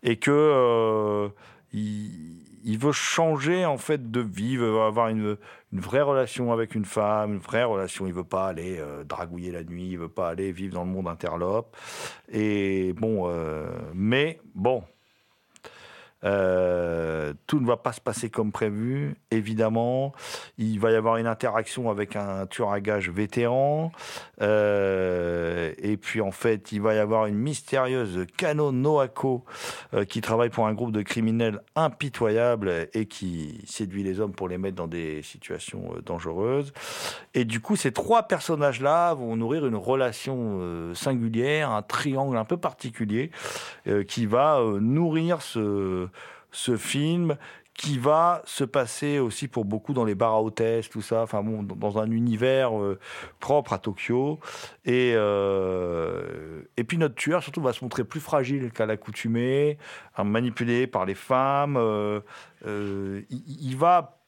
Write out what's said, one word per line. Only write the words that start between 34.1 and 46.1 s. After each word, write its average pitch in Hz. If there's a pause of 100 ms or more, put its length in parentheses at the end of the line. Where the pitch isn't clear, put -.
hommes 104
pour 92
les 90
mettre 95
dans 87
des 80
situations, -
euh, 82
dangereuses. 98 (600)
Et 127
du 113
coup, 208
ces 135
trois 226
personnages-là 156
vont 120
nourrir 127
une 117
relation, 120
euh, 85
singulière, 127
un 107
triangle 135
un 110
peu -
particulier, 120 (580)
euh, 101
qui 113
va, 135
euh, 107
nourrir 160
ce, 98 (440)